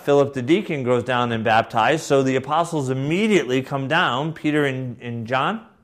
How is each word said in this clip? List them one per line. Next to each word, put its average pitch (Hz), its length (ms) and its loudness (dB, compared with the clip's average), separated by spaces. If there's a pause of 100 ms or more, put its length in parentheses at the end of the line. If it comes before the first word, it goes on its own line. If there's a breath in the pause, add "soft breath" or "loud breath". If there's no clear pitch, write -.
Philip 143 320 4
the 127 80 -4
deacon 160 400 0
goes 120 220 0
down 123 260 0
and 113 140 -2
baptized. 117 580 2
So 139 220 2
the 131 100 0
apostles 147 560 -2
immediately 143 720 0
come 135 240 -6
down, 156 460 0
Peter 151 320 0
and, 127 360 -6
and 117 240 -8
John, 143 400 -2 (200)